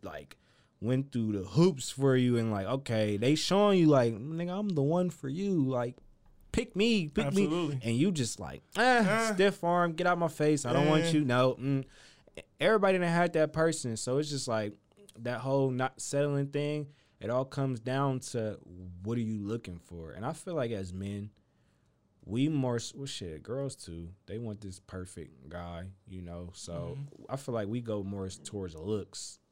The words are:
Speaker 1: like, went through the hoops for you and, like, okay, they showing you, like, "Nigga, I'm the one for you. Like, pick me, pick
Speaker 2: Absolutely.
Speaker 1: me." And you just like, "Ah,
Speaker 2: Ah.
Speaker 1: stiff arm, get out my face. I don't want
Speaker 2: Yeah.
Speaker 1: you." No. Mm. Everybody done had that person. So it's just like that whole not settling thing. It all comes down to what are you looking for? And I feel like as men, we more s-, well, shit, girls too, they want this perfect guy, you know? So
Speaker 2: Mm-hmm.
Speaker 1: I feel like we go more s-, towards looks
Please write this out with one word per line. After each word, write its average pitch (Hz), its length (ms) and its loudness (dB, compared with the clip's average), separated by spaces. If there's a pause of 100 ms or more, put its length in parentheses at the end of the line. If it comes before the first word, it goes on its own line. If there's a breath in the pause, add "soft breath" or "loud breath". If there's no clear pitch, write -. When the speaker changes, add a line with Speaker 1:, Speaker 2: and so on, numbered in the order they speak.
Speaker 1:
like, 73 360 -14 (420 soft breath)
went 127 320 -2
through 110 220 -2
the 98 100 -4
hoops 135 480 2
for 135 240 2
you 123 220 4
and, 113 160 0
like, 98 120 -2
okay, 110 520 0
they 127 180 4
showing 196 440 4
you, 165 80 8
like, 123 260 6
"Nigga, 160 440 -6
I'm 208 120 -4
the 156 120 0
one 170 280 2
for - 180 -10
you. 180 380 0
Like, 127 320 -2 (560)
pick 240 200 -2
me, 202 360 2
pick 214 160 0
Speaker 2:
Absolutely. 170 500 2
Speaker 1:
me." 127 80 -4
And 113 140 2
you 185 160 4
just 135 260 -2
like, 71 220 -10 (160)
"Ah, 240 280 6
Speaker 2:
Ah. 220 280 2
Speaker 1:
stiff 190 280 4
arm, 175 300 2
get 170 160 0
out 175 100 4
my 170 120 0
face. 151 360 2
I 120 60 0
don't 139 160 4
want 156 160 6
Speaker 2:
Yeah. 165 80 2
Speaker 1:
you." 151 140 4
No. 127 300 4
Mm. 135 280 0 (760 loud breath)
Everybody 196 360 4
done 175 120 2
had 170 240 4
that 156 180 4
person. 156 460 0
So 127 220 0
it's 147 100 -2
just 139 180 -4
like 110 240 0 (520)
that 120 180 -4
whole 135 280 2
not 127 300 -2
settling 143 480 0
thing. 147 400 -4 (320 soft breath)
It 104 100 -6
all 127 140 0
comes 135 380 -2
down 131 400 -2 (100)
to 110 260 -4 (460)
what 113 140 -2
are 120 40 0
you 110 160 -2
looking 101 400 -6
for? 82 340 -14
And 95 140 -10
I 143 60 -4
feel 170 240 -10
like 123 160 -2
as 95 220 -6
men, 101 380 -6 (960)
we 123 220 0
more 131 300 0
s-, - 180 -8
well, 139 100 -10
shit, 82 380 -10
girls 135 320 -6
too, 85 360 -12 (160)
they 104 100 -10
want 110 240 -8
this 95 180 -14
perfect 85 680 -14
guy, 87 380 -10 (200)
you 92 140 -14
know? 87 320 -12
So 85 440 -10
Speaker 2:
Mm-hmm. 143 300 -14
Speaker 1:
I - 80 -8
feel 139 180 -8
like 107 140 -4
we 120 140 -6
go 110 200 -6
more 98 260 -6
s-, 92 140 -12
towards 92 340 -10
looks 95 640 -8 (120)